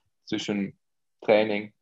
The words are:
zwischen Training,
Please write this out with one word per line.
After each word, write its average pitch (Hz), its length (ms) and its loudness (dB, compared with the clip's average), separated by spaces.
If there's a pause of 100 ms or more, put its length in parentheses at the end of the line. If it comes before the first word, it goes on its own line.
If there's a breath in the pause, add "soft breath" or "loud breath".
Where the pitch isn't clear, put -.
(260)
zwischen 101 520 -6 (440)
Training, 107 600 2